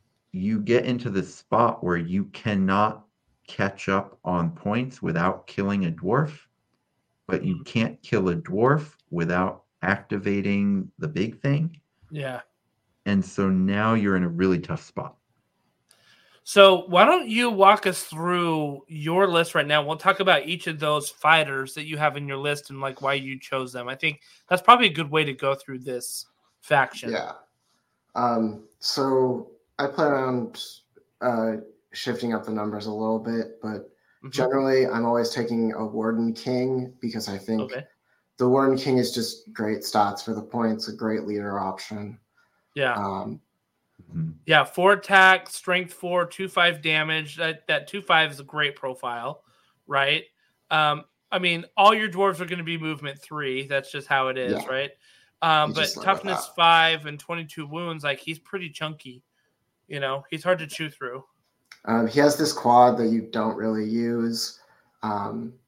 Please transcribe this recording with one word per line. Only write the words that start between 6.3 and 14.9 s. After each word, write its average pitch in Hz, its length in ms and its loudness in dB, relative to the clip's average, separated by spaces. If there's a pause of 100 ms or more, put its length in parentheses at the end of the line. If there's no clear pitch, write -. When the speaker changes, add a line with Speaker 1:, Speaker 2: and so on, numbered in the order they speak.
Speaker 1:
but - 180 -2
you 90 120 -2
Speaker 2:
Mm. - 100 -10
Speaker 1:
can't - 360 -4
kill 95 260 -2
a 85 80 0
dwarf 117 600 0 (140)
without 87 540 -2 (180)
activating 101 1160 -2
the 78 100 -6
big 92 320 -6
thing. 151 400 -2 (300)
Speaker 2:
Yeah. 131 320 -8 (640)
Speaker 1:
And 98 200 0
so 98 260 -2
now 101 440 2
you're 101 220 2
in 90 80 0
a 87 40 0
really 87 320 0
tough - 220 -8
spot. - 340 -14 (1300)